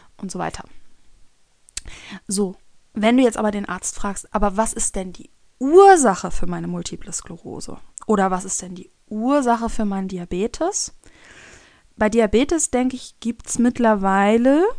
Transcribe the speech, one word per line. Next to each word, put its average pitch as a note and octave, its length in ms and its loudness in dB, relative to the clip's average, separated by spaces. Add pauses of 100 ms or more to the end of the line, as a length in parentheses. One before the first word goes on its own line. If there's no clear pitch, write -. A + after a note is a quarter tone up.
(180)
und F#3+ 120 -10
so F#3 80 -10
weiter. D#3+ 260 -8 (1600)
So, F#3+ 300 -4 (360)
wenn A3 240 2
du C4 60 6
jetzt A#3 160 2
aber G#3+ 120 -2
den G3+ 180 -6
Arzt - 260 -8
fragst, - 400 -6
„Aber G3+ 220 0
was A3 160 0
ist - 240 -6
denn F#3 160 -6
die - 180 -20 (280)
Ursache C#4+ 720 6
für - 160 2
meine F3 200 -4
Multiple F3 460 -8
Sklerose? - 640 -12 (280)
Oder G3 240 2
was F#3 140 -4
ist F#3 180 -8
denn F3+ 120 -14
die - 160 -18 (180)
Ursache A#3 600 0
für A3 160 -2
meinen G3 240 -4
Diabetes?“ F#3+ 840 -6 (1040)
Bei G#3+ 120 0
Diabetes, A#3 640 2
denke B3+ 260 -2
ich, - 240 -18
gibt's - 380 -6
mittlerweile A3 1080 4 (140)